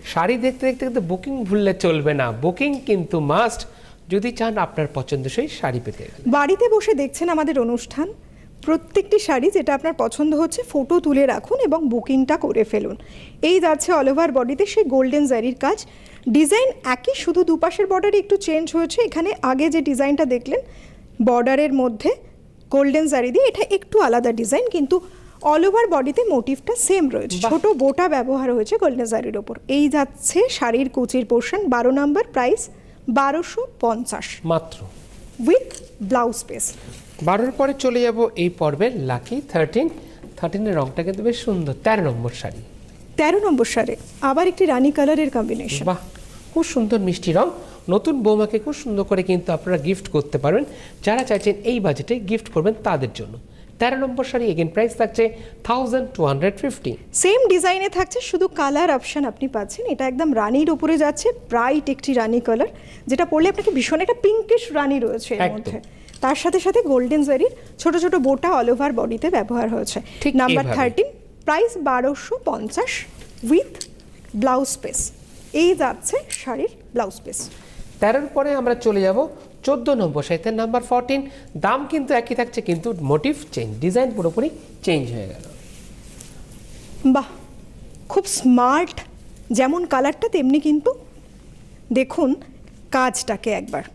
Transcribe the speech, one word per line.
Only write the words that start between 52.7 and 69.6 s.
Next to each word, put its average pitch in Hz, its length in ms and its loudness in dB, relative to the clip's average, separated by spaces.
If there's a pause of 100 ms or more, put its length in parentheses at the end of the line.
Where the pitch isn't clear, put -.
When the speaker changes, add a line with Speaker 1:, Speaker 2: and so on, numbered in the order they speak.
Speaker 1:
তাদের 135 320 -2
জন্য। 107 160 -12 (440)
তেরো 247 260 0
নম্বর 254 260 -4
শাড়ি, 240 220 0
again 165 220 0
প্রাইস 226 260 2
থাকছে 226 240 2 (440)
থাউজেন্ড 247 460 0
টু 180 140 -8
হান্ড্রেড 160 340 0
ফিফটি। 226 300 -4 (300)
Speaker 2:
সেম 415 180 4 (120)
ডিজাইনে 370 360 2 (100)
থাকছে, 370 200 -2 (120)
শুধু 359 160 0 (140)
কালার 294 380 2
অপশন 285 320 -4
আপনি 269 240 -6
পাচ্ছেন। - 380 -6
এটা 269 180 -2
একদম 302 180 0 (120)
রানীর 262 360 2
উপরে 311 260 2
যাচ্ছে, 302 260 0 (220)
ব্রাইট 247 440 2
একটি - 160 -6 (100)
রানী 226 280 2
কালার, 233 220 2 (400)
যেটা 269 200 2
পরলে 320 220 4
আপনাকে 415 260 0
ভীষণ 311 260 0
একটা 480 200 0
পিঙ্কিশ 440 380 4 (160)
রানী 277 280 2
রয়েছে 226 280 -6
এর 196 60 -6
Speaker 1:
একদম। 185 140 0
Speaker 2:
মধ্যে। 214 240 -8 (440)
তার 269 200 2
সাথে 359 240 2
সাথে 415 140 4 (100)
গোল্ডেন 262 380 4
জারির 285 240 2 (300)
ছোট 330 120 2 (100)
ছোট 359 100 2 (120)
বোটা 277 220 2 (100)
all 240 160 2
over 277 240 0
বডিতে 226 380 -2
ব্যবহার 233 380 -2